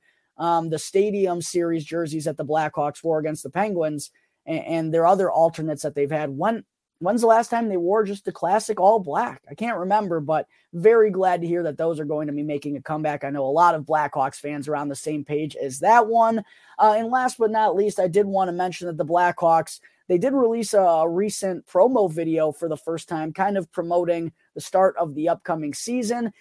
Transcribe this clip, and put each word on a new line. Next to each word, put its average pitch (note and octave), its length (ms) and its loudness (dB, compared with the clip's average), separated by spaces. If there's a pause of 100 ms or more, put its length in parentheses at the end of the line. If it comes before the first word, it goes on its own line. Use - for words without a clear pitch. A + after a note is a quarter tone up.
(380)
um, E3 320 0
the D#3 80 -2
Stadium F#3+ 640 0
Series E3 420 -2
jerseys D#3 400 -4
that D#3 140 -4
the D#3 60 -4
Blackhawks D3+ 600 -2
wore D#3+ 140 2
against D#3 240 -4
the C3 80 -12
Penguins E3 600 -2 (360)
and, D#3+ 180 -4
and D#3+ 300 -2
their E3 120 4
other F#3 240 4
alternates D#3+ 520 0
that D3+ 120 -6
they've C#3+ 160 0
had. D3+ 200 -2
When, F#3+ 340 -2 (360)
when's G#3 200 0
the A#3 60 4
last A3+ 240 6
time A#3 180 -2
they G3 80 -2
wore F#3+ 280 2
just G3 200 -8
the F#3+ 80 -6
classic G3+ 480 -2
all G#3 180 6
black? F3 520 -4
I C#3+ 40 -16
can't A3 240 -4
remember, F#3 420 0
but D3 260 -2 (260)
very G#3+ 380 6
glad F#3 300 0
to E3+ 60 -4
hear E3+ 180 -2
that D3 120 -4
those E3 240 -2
are D3+ 40 -6
going D3+ 240 -4
to D3 40 -6
be D3 120 -6
making D3 320 -6
a C3+ 60 -12
comeback. D3+ 420 -4
I C#3 60 -6
know C#3+ 140 -4
a C3 60 -2
lot E3+ 240 4
of D#3 100 -6
Blackhawks D3 520 -2
fans D3 320 -10
are D3+ 80 -2
on D3 120 -6
the C#3+ 60 -6
same D3+ 300 -8
page D3 320 -6
as C3+ 240 -8
that A3 260 6
one. A3+ 380 2 (340)
Uh, G#3+ 180 6
and A3+ 120 -4
last B3+ 300 -2
but A3+ 120 2
not G#3+ 260 2
least, G3+ 240 0
I F#3 80 2
did G3 160 2
want F#3+ 240 0
to E3+ 40 -4
mention F3 340 -4
that E3+ 100 -6
the E3+ 80 -2
Blackhawks, E3 760 2 (280)
they F3+ 80 4
did A#3 160 2
release A#3 400 0
a, G#3 80 6
a E3 280 4
recent F#3+ 580 -4
promo G3+ 440 4
video D#3+ 420 0
for E3+ 160 -6
the D#3 80 -4
first E3 320 -8
time, D#3+ 240 -6
kind G3 260 -2
of F3+ 140 -6
promoting E3+ 600 -2 (220)
the D#3 60 -12
start F#3+ 360 2
of D#3+ 180 -4
the D3+ 140 -2
upcoming D#3+ 460 -4
season. A#3 680 -4